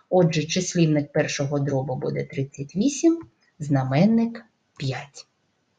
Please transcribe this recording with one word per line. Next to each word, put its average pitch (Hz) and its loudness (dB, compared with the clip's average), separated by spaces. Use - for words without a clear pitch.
Отже, 175 4
числівник 160 0
першого 147 -2
дробу 135 -2
буде 139 -4
тридцять 139 -8
вісім, 285 2
знаменник 160 2
п'ять. - -10